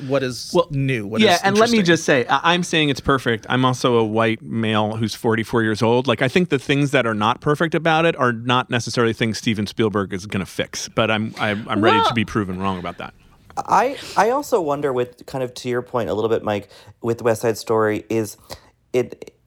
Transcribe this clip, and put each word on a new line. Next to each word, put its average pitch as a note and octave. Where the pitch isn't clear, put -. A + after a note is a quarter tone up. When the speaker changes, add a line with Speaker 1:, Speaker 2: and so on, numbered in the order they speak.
Speaker 1:
what C3+
is B2+
Speaker 2:
Well, F3
Speaker 1:
new? C3+
What A2
Speaker 2:
yeah, F#3+
Speaker 1:
is E3+
Speaker 2:
and G3
let A3+
me A#3
Speaker 1:
interesting? F3
Speaker 2:
just D#3+
say, C3+
I, D#3+
I'm F3
saying D#3
it's C3+
perfect. B2+
I'm B2+
also B2+
a A2+
white A2
male A2
who's A2+
forty-four A2+
years A2
old. A#2+
Like, A2+
I C3+
think F3+
the C#3
things C#3
that C3
are A2+
not G#2+
perfect D3+
about D#3+
it E3
are B2
not B2
necessarily A#2
things A2
Steven G#2+
Spielberg G2+
is F#2
gonna G2+
fix. -
But A2+
I'm, A2
I'm, G#2+
I'm G#2+
ready A3+
Speaker 3:
Well A4+
Speaker 2:
to -
be A2
proven F#2
wrong F#2+
about F2
that. -
Speaker 4:
I, A#3+
I G#3
also C4
wonder C#3+
with, B2
kind C3+
of B2
to -
your B2
point A#2
a F2
little G#2+
bit, A2+
Mike, G#2
with A#2
West A2+
Side A2+
Story A2
is A2
it -